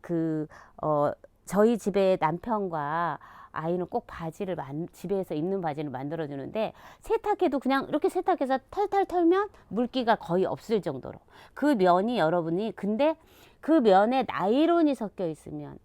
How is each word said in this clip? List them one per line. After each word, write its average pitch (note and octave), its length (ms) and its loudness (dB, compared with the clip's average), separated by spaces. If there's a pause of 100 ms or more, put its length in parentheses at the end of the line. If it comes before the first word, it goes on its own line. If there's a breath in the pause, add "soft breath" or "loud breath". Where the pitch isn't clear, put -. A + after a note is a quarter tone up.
그, D#3+ 460 -2 (360 loud breath)
어, D3 300 2 (320)
저희 G#3+ 340 4
집에 F#3+ 420 2
남편과 E3 960 -2 (340 loud breath)
아이는 E3+ 340 -4
꼭 A#3 200 -4
바지를 E3+ 500 -8
만-, D3 360 -8
집에서 F#3 420 -4
입는 F#3 260 -2
바지를 D3+ 300 -4
만들어주는데 C#3+ 800 -6 (280 loud breath)
세탁해도 F4+ 600 0
그냥 C4+ 280 0
이렇게 G3+ 200 0
세탁해서 D4 500 0 (120)
탈탈 G4 360 0
털면 F4+ 420 2 (200 soft breath)
물기가 A#3 480 0
거의 F3+ 280 0
없을 F3+ 380 -4
정도로. - 360 -8 (360 loud breath)
그 - 120 -2 (100)
면이 F#3+ 420 4
여러분이, F3 560 0
근데 B3 420 0 (440 soft breath)
그 D#4+ 200 4
면에 A3 460 6
나일론이 C#4+ 680 2
섞여 G3+ 320 -6
있으면 D3 580 -10